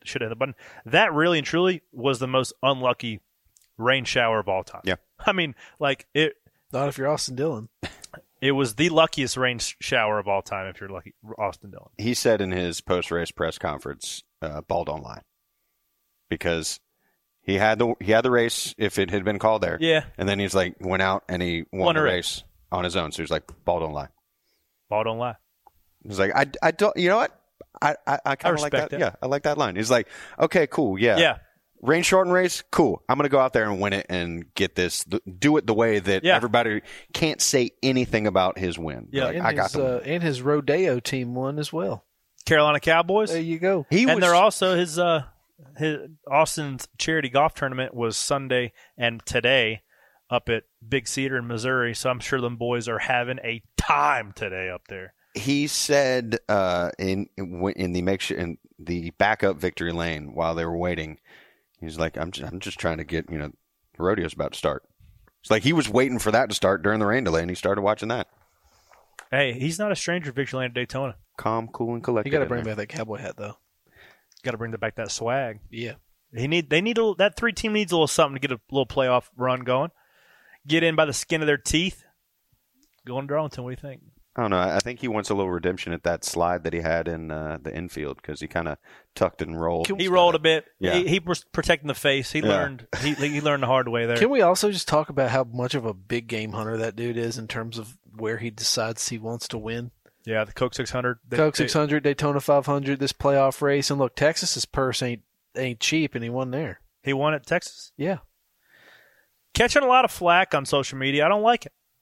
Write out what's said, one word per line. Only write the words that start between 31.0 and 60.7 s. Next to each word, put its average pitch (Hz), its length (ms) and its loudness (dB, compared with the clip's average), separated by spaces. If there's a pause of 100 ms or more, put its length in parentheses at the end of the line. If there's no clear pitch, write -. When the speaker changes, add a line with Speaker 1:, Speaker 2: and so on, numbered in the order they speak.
Speaker 1:
Yeah. 165 200 4 (460)
Speaker 2:
Rain 151 180 4
shortened 185 320 4
race, 180 380 2
cool. 123 360 4
I'm 131 120 2
gonna 147 100 2
go 139 100 6
out 131 140 4
there 110 160 2
and 98 100 -2
win 101 140 0
it 98 160 -2
and 85 460 -4
get 95 180 0
this, 90 300 0
th-, 92 180 -4 (160)
do 147 200 4
it 113 100 0
the 113 80 2
way 110 240 4
that 95 240 0
Speaker 1:
Yeah. 175 120 4
Speaker 2:
everybody 113 460 2 (320)
can't - 260 -2
say 127 300 2 (140)
anything 123 420 2
about 92 320 2
his 87 220 -2
win." 69 320 -8
Speaker 1:
Yeah. 135 140 -2
Speaker 2:
Like, 123 100 -2
Speaker 3:
And 175 120 -2
Speaker 2:
"I 110 60 2
got - 120 0
Speaker 3:
his, 95 80 -2
Speaker 2:
the 147 100 -2
win." 127 100 0
Speaker 3:
uh, 123 120 -2
and 170 180 -2
his 139 180 -2
rodeo 147 580 2
team 123 360 -4
won 135 240 -4
as 147 120 -6
well. 180 320 -4 (440)
Speaker 1:
Carolina 151 320 4
Cowboys. 175 520 2
Speaker 3:
There 165 100 0
you 165 180 -4
go. 180 320 0
Speaker 2:
He 190 120 4
Speaker 1:
And 254 120 4
Speaker 2:
was 208 60 2
Speaker 1:
they're 175 120 6
also 185 420 4
his, 170 220 0
uh, 170 280 2 (520)
his 151 200 -2 (340)
Austin's 143 560 0 (100)
charity 156 320 -2
golf 143 240 2
tournament 131 400 -4
was 117 240 -2
Sunday 127 540 -2 (260)
and 117 280 -2
today 120 580 2 (480)
up 123 180 0
at 113 140 0 (240)
Big 123 200 -2
Cedar 135 300 -2
in 120 100 -4
Missouri. 120 460 -2
So - 160 -2
I'm 123 120 -2
sure - 200 -2
them 120 140 -2
boys 120 320 -2
are 113 120 -2
having 123 440 0
a 117 180 -8 (140)
time 143 580 0
today 92 360 -6
up 90 180 -12
there. 95 260 -14 (220)
Speaker 2:
He 143 320 0
said, 127 720 0 (100)
uh, 90 480 2
in, 95 300 -2 (100)
in, 92 380 -4
in 92 180 -2
the 90 80 0
make 92 200 0
sure, - 160 -4
in 85 200 -4 (220)
the 85 320 -6
backup 101 460 2
victory 85 340 -4
lane 80 420 -4
while 82 220 -2
they 82 100 -2
were 85 120 -4